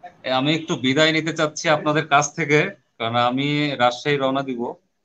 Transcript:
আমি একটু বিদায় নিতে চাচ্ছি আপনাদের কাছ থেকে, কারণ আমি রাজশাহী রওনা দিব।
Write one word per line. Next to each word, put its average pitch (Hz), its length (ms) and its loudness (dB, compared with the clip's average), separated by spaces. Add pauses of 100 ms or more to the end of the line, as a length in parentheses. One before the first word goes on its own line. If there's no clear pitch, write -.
(320)
আমি 139 240 2
একটু 160 200 -4
বিদায় 131 360 2
নিতে 156 220 -2
চাচ্ছি 151 360 -2
আপনাদের 151 380 0
কাছ - 280 2
থেকে, 156 400 0 (220)
কারণ 117 180 -4
আমি 139 600 0
রাজশাহী 143 420 0
রওনা 135 240 -2
দিব। 131 320 -6 (320)